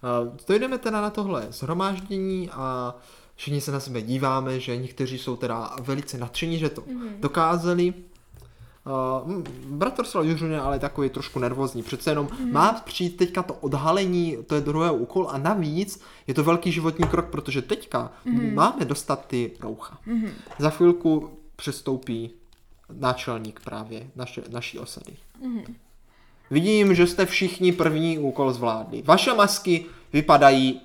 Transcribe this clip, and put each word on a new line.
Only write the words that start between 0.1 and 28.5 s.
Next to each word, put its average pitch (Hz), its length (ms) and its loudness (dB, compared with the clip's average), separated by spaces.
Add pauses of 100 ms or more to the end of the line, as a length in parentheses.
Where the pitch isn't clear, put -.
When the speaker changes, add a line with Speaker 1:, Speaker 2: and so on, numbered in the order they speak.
Speaker 1:
dojdeme 247 300 2
teda 220 220 -2
na 208 100 -2
tohle 190 400 -4
shromáždění 185 1000 -4
a 127 440 -6 (420)
všichni 143 240 -4
se 139 120 -6
na 139 80 -2
sebe 123 220 -6
díváme, 131 580 0
že 127 160 -6
někteří 127 420 -6
jsou 123 180 -6
teda 117 440 -6
velice 135 380 -6
nadšení, 165 400 -4
že 156 100 0
to - 180 -8
Speaker 2:
Mhm. 240 320 -8
Speaker 1:
dokázali. 175 760 2 (880)
A, 131 420 -2
hm, 180 180 -4 (220)
Bratroslav 180 600 -2
Juřun 160 260 0
je 151 80 -2
ale 139 180 -2
takový 139 320 -2
trošku - 280 -8
nervózní. 123 440 -2
Přece 139 280 -4
jenom 147 220 0
Speaker 2:
Mhm. 254 200 -4
Speaker 1:
má 170 200 6
přijít - 440 -4
teďka 180 260 2
to 175 120 -6
odhalení, 165 840 0 (100)
to 156 80 -2
je 147 60 4
druhý 151 300 0
úkol 143 400 0
a 139 80 -4
navíc 170 640 0 (260)
je 131 80 -2
to 143 100 4
velký 180 280 4
životní 160 360 0
krok, 165 220 0
protože 127 320 -4
teďka - 500 -4 (120)
Speaker 2:
Mhm. 233 300 0
Speaker 1:
máme 214 300 4
dostat 143 420 -4
ty 120 340 -2
roucha. - 460 -10
Speaker 2:
Mhm. 220 240 -2 (280)
Speaker 1:
Za 151 120 4
chvilku 170 600 4 (260)
přestoupí 127 720 -4 (640)
náčelník 127 720 -4
právě 110 520 -12
naše, 123 340 -10
naší 120 280 -10
osady. - 380 -14 (240)
Speaker 2:
Mhm. 240 340 -8 (800)
Speaker 1:
Vidím, 196 420 6
že 175 120 8
jste 180 200 2
všichni 180 460 2
první 160 460 2
úkol 135 340 2